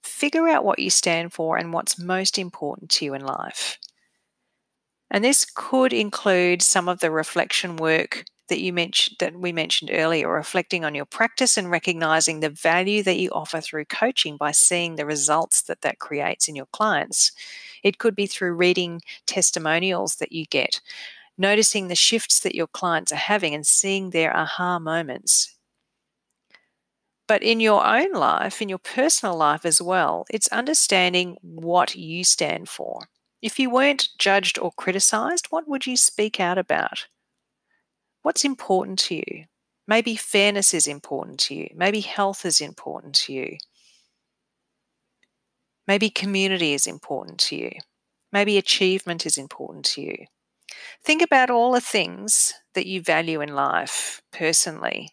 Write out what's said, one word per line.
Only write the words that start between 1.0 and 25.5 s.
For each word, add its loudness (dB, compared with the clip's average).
for -2
and -4
what's -4
most -2
important -8
to 0
you -4
in -8
life. -6
And 2
this 4
could 2
include 2
some 2
of -2
the 0
reflection -2
work 0
that -2
you -2
mentioned, 0
that -2
we -4
mentioned -2
earlier, 2
reflecting -2
on -4
your -6
practice 0
and -4
recognizing 0
the 0
value 2
that 2
you -2
offer -6
through -8
coaching -2
by 0
seeing 2
the -4
results 0
that -6
that -2
creates -4
in -8
your -12
clients. 0
It 2
could 0
be -2
through -2
reading 2
testimonials 0
that -6
you -6
get, -2
noticing 2
the -4
shifts 4
that -4
your -2
clients -2
are -6
having 0
and -6
seeing 2
their 2
aha 0
moments. 0